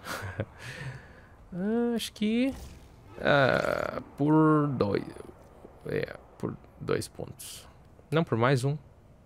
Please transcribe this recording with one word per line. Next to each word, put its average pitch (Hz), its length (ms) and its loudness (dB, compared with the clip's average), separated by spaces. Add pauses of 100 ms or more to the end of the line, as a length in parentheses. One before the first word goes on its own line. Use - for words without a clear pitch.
(380)
<laughs> 110 60 -4 (1120)
Ah, 233 380 0
acho - 180 -6
que... 240 400 0 (680)
Ah, - 800 2 (160)
por 156 480 6
dois... 110 380 0 (840)
é, - 300 -4 (200)
por - 200 -6 (240)
dois - 260 -2
pontos. - 600 -14 (420)
Não, 160 140 2
por 127 120 -2
mais 123 280 4
um. 143 120 0 (500)